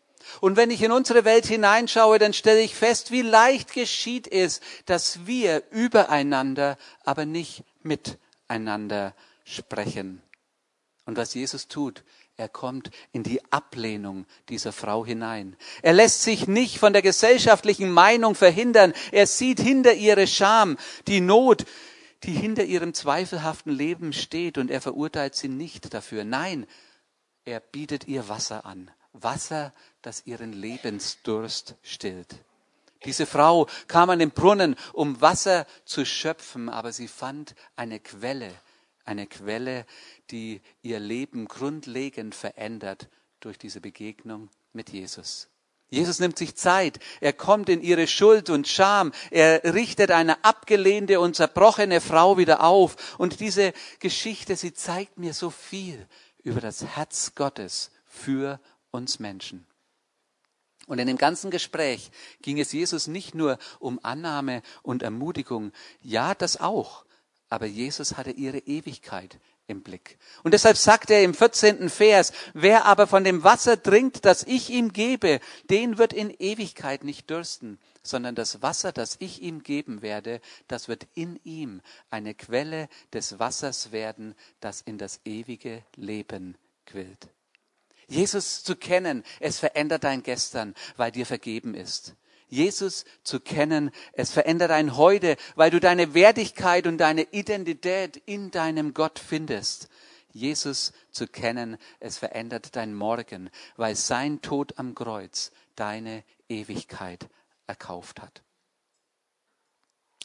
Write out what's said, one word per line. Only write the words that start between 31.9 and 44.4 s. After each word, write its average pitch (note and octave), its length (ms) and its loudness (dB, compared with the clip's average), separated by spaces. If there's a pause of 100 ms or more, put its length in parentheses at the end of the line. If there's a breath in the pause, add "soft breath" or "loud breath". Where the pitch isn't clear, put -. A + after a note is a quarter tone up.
Diese C#3 200 -4
Frau D#3 420 4 (200 loud breath)
kam F3 220 4
an F3 100 0
den D#3 120 0
Brunnen, F3 440 2 (180 loud breath)
um C#3+ 280 -4
Wasser F3+ 440 2 (200 soft breath)
zu C3+ 200 -6
schöpfen, B2+ 640 -8
aber A#2 220 -10
sie A#2+ 160 -14
fand C#3 480 -14 (200 soft breath)
eine A2+ 240 -12
Quelle, A#2 520 -12 (540)
eine G2+ 220 -10
Quelle, A#2 580 -10 (460 loud breath)
die A2 300 -14 (200 soft breath)
ihr A#2 180 -8
Leben A2+ 480 -10
grundlegend C3 880 -10
verändert G#2+ 760 -14 (300)
durch G#2+ 180 -18
diese G2+ 240 -18
Begegnung G#2+ 680 -18 (240)